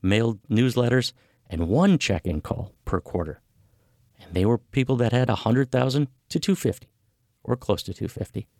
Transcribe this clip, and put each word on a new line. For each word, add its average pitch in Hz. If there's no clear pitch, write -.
mailed 107
newsletters, 120
and 82
one 170
check-in 85
call -
per 92
quarter. 82
And -
they 90
were 113
people 131
that 117
had 123
a 104
hundred 127
thousand 131
to 160
two 190
fifty, -
or 120
close -
to 95
two -
fifty. -